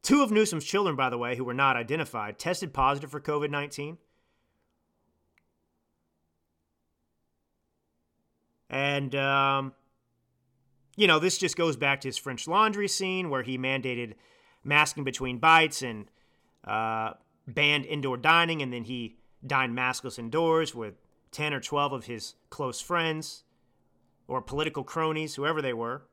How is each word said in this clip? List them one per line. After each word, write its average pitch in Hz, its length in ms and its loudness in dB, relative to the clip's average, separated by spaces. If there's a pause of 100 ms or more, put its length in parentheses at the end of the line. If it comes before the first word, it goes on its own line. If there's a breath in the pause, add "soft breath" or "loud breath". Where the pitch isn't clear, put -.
Two 285 200 6
of 254 80 4
Newsom's 208 360 2
children, 190 320 0
by 131 120 2
the 120 80 -4
way, 120 200 -2
who 127 80 -4
were 123 80 -4
not 131 240 4
identified, 117 600 -4
tested 175 360 -4
positive 139 380 0
for 143 100 -10
covid 147 280 -2
nineteen. 147 480 -6 (4000)
And, 139 460 0
um, 139 580 2 (1200)
you 202 100 6
know, 160 120 8
this 180 180 2
just - 180 -2
goes 165 220 0
back 139 240 0
to 135 80 -6
his 123 80 -8
French 127 300 -8
Laundry 202 420 2
scene 185 400 -2
where 131 140 -2
he 127 140 -4
mandated 127 580 -4 (480 soft breath)
masking 147 420 2
between 127 320 -4
bites 160 440 6
and, 110 280 -8 (560)
uh, 110 480 -2 (320)
banned 147 400 2
indoor 131 300 -4
dining, 165 460 2
and 131 100 -4
then 120 140 -6
he 120 320 -8 (280)
dined 131 320 0
maskless 127 400 -4
indoors 160 560 2
with 110 220 -10 (340)
ten 151 240 -4
or 135 60 -2
twelve 143 320 0
of 127 140 -8
his 117 300 -10 (140)
close 131 300 -6
friends 160 640 -4 (840)
or 127 140 -4
political 151 420 -4
cronies, 156 520 -4
whoever 156 260 -2
they 131 120 -2
were. 117 400 -6